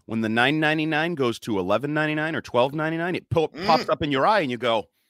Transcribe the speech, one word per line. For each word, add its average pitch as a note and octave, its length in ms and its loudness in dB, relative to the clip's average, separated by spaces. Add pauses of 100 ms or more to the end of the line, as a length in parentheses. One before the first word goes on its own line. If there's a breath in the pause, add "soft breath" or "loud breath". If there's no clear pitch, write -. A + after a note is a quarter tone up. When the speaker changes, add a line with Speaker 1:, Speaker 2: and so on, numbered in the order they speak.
Speaker 1:
when A2+ 160 -4
the A2 80 0
nine B2+ 300 2
ninety-nine D#3 560 0
goes A#2+ 240 -2
to A2 180 -4
eleven G#2+ 380 0
ninety-nine D#3 400 -2
or A#2 60 -4
twelve B2+ 340 2
ninety-nine, E3 400 -4
it - 160 -10
po-, D#3 160 2
Speaker 2:
Mm. E3+ 180 -12
Speaker 1:
pops F#3+ 240 4
up D#3+ 140 0
in D3 80 -2
your C#3 160 2
eye G#3 140 4
and C#3 100 -2
you A#2+ 60 -4
go, A2+ 320 0 (200)